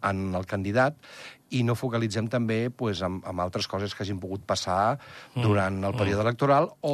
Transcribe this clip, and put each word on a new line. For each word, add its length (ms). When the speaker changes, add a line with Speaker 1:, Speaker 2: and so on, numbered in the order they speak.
Speaker 1:
en 220
el 80
candidat 480
i 160
no 80
focalitzem 560
també, 400
pues, 320
en, 240
en 160
altres 260
coses 240
que 140
hagin 160
pogut 240
passar 480
Speaker 2:
Mm, 80
Speaker 1:
durant 400
el 80
Speaker 2:
mm. 80
Speaker 1:
període 240
electoral 460
o 140